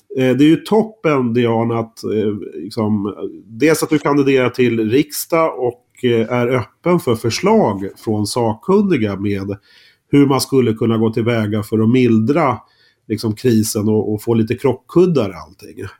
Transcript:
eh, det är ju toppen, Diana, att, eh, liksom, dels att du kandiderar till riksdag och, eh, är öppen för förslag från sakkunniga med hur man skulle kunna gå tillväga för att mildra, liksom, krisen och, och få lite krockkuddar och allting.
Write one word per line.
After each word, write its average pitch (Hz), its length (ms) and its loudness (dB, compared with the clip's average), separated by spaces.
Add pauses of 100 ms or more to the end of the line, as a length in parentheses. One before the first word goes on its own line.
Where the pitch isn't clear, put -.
(180)
eh, 131 180 2
det 139 80 4
är 147 60 8
ju 165 60 6
toppen, 156 760 0
Diana, 117 460 0
att, - 240 -8
eh, 104 580 -4
liksom, 104 540 -2 (300)
dels 135 380 0
att 143 60 -2
du 151 100 0
kandiderar 135 500 2
till 117 420 0
riksdag 151 680 -2
och, 123 240 -4 (200)
eh, 117 300 0
är 123 140 0
öppen 135 520 -2
för 120 160 0
förslag 117 720 0 (100)
från 104 300 -2
sakkunniga 120 880 0
med 98 400 -4 (560)
hur 143 160 6
man 131 140 2
skulle 117 320 2
kunna 113 240 0
gå 110 160 2
tillväga 110 500 0
för 110 160 -2
att 110 100 2
mildra, 123 680 2 (500)
liksom, 107 280 -4
krisen 110 540 0
och, 107 240 0
och 107 100 -6
få 117 100 0
lite 113 220 0
krockkuddar 139 720 0
och 90 60 -12
allting. 80 440 -20 (200)